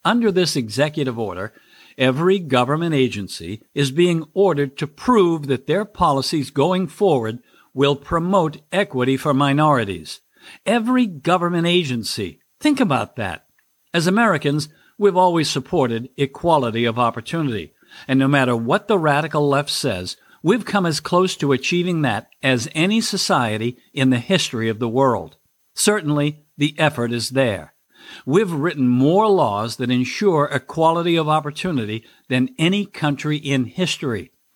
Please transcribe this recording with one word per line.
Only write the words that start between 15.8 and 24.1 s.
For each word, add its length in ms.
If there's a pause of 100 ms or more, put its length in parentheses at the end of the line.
equality 680
of 140
opportunity. 760 (360)
And 100
no 80
matter 300
what 320
the 100
radical 500
left 220
says, 460 (260)
we've 220
come 200
as 140
close 380
to 160
achieving 500
that 260 (140)
as 320
any 260
society 760 (160)
in 180